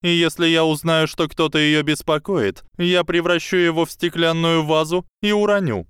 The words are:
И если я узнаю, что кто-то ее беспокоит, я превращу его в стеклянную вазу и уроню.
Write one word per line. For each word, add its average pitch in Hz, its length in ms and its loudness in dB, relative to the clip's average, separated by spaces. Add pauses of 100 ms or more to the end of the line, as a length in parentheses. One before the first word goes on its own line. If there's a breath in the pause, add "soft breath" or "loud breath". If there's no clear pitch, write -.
И 175 80 -2
если 170 380 0
я 165 180 2
узнаю, 160 420 0
что 160 200 -2
кто-то 151 320 -2
ее 151 240 2
беспокоит, 151 800 -2 (140)
я 175 260 0
превращу 170 540 -2
его 165 280 2
в - 60 -14
стеклянную 165 720 0
вазу 160 420 0 (160)
и 208 100 0
уроню. 202 580 0